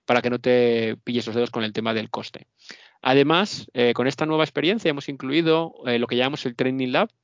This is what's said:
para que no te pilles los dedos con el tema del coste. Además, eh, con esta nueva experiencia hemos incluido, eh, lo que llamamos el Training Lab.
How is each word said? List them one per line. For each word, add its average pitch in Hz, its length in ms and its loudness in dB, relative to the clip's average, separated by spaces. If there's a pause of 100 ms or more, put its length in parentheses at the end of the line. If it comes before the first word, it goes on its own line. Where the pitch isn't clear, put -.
para 123 160 2
que 120 80 -2
no 123 80 0
te 120 640 2
pilles 120 220 -2
los 110 100 -6
dedos 120 140 0
con 117 140 -4
el 107 100 -6
tema 113 180 -2
del 110 160 -4
coste. - 380 -12 (560)
Además, 147 720 2
eh, 120 180 2
con 123 140 0
esta 139 180 -2
nueva 156 200 2
experiencia 165 440 0
hemos 143 220 -4
incluido, 160 640 0 (120)
eh, 120 120 0
lo 120 80 0
que 123 100 -4
llamamos 135 300 -2
el 123 100 -4
Training 131 360 0
Lab. 180 180 2 (140)